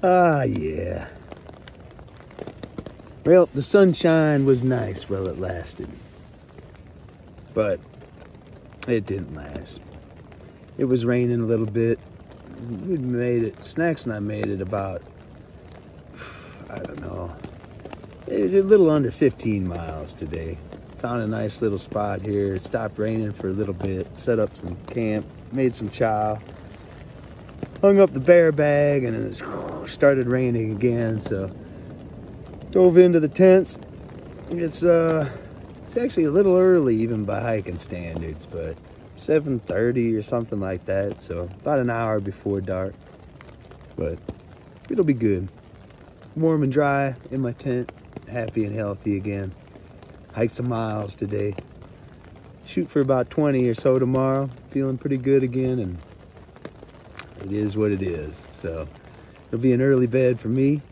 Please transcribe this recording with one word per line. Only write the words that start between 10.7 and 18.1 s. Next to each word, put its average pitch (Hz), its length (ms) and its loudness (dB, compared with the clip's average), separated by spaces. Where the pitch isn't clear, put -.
It 135 100 0
was 127 180 2
raining 120 360 2
a 117 40 0
little 113 220 0
bit. 113 340 0
We 180 120 -2
made 123 480 0
it, - 200 -8
Snacks 160 400 -2
and 120 80 -4
I 107 60 -6
made 104 280 -4
it 101 140 -4
about, 95 420 -6
I - 100 -12
don't - 220 -10
know, 90 320 -10